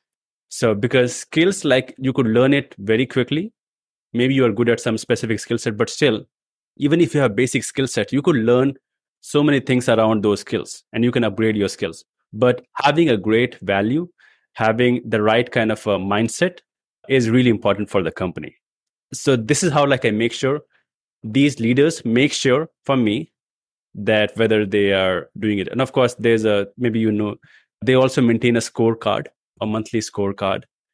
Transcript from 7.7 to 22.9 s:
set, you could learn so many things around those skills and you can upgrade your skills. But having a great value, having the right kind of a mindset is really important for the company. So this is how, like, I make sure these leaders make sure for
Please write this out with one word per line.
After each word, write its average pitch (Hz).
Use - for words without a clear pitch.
set, -
you 135
could 165
learn 123
so 147
many 143
things 127
around 110
those 104
skills -
and 113
you 123
can 123
upgrade 110
your 98
skills. -
But 123
having 151
a 117
great 110
value, 107
having 123
the 107
right 113
kind 110
of -
a 98
mindset 113
is 123
really 123
important 101
for 95
the 80
company. 80
So 131
this 120
is 165
how, 147
like, 135
I 113
make 113
sure 139
these 135
leaders 135
make 123
sure 139
for 139